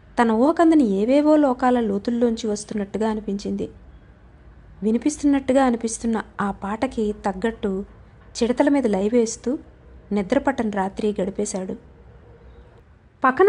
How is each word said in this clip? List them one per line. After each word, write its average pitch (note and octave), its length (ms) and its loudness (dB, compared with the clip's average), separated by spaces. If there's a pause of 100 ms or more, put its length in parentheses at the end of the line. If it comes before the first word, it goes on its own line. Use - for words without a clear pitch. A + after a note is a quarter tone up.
(220)
తన A#3 80 4
ఊహకందని D#4 540 4
ఏవేవో C4 520 4
లోకాల B3+ 440 2
లోతుల్లోంచి A3+ 640 -2
వస్తున్నట్టుగా G#3 640 -4
అనిపించింది. G3+ 600 -6 (1120)
వినిపిస్తున్నట్టుగా C4+ 840 2
అనిపిస్తున్న A3+ 580 -2 (180)
ఆ G3+ 100 -2
పాటకి G#3+ 600 -4
తగ్గట్టు G3+ 720 -4 (580)
చిడతల B3 260 2
మీద C#4 180 2
లయవేస్తూ A3+ 720 0 (540)
నిద్రపట్టని A#3 580 -2
రాత్రి G3+ 520 -4
గడిపేశాడు. G3 540 -6 (1500)
పక్కన C4+ 240 4